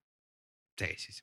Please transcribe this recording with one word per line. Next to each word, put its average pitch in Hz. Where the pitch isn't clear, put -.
Sí, 98
sí, -
sí. -